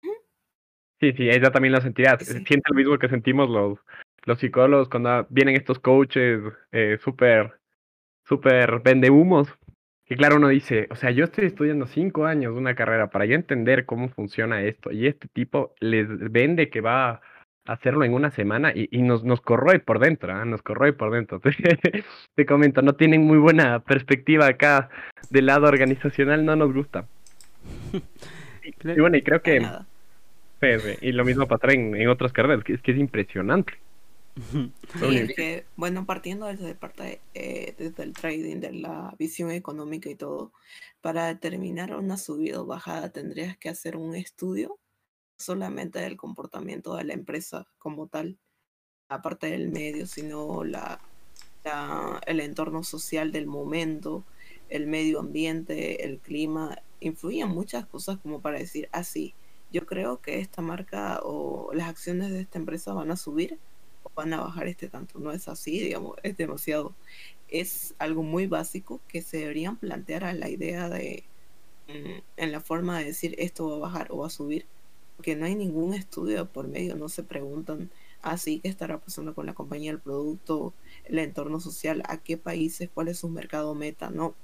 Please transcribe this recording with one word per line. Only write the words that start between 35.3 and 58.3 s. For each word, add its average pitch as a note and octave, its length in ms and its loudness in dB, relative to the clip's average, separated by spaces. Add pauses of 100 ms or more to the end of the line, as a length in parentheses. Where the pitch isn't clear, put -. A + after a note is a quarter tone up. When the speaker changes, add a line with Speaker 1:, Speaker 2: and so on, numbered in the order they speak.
Speaker 1:
que, D#3+ 300 -6 (100)
bueno, F3+ 320 -4
partiendo F#3+ 400 -8
desde F#3+ 280 -10
parte, - 460 -14 (120)
eh, - 440 -10
desde E3 260 -10
el D#3 100 -12
trading, D#3+ 460 -8
de - 140 -12
la E3 460 -12
visión E3 320 -6
económica D3+ 580 -10
y C#3+ 60 -14
todo, D3 360 -12 (500)
para E3 260 -4
determinar F3+ 680 -8
una F#3+ 220 -6
subida D#3 440 -6
o F3 40 -10
bajada F3 460 -10
tendrías E3 460 -10
que - 120 -12
hacer E3+ 280 -12
un D#3+ 180 -10
estudio F#3 640 -10 (600)
solamente F#3 600 -10
del F3+ 180 -10
comportamiento - 800 -14
de F3 80 -10
la D3+ 100 -8
empresa - 520 -12 (140)
como D3+ 280 -12
tal, E3 300 -10 (720)
aparte D3+ 380 -10
del D#3+ 240 -6
medio, D3+ 340 -8
sino D3+ 580 -10
la, - 360 -10 (640)
la, D3 640 -8
el E3 140 -2
entorno D#3 420 -8
social D#3 480 -8
del D3+ 160 -8
momento, D#3 760 -8 (460)
el D3 180 -6
medio D#3 320 -2
ambiente, D#3+ 840 -8
el C3+ 140 -12
clima, D#3 580 -8 (220)
influyen G3 500 -8
muchas F#3+ 380 -8
cosas F#3+ 320 -12
como D3+ 220 -12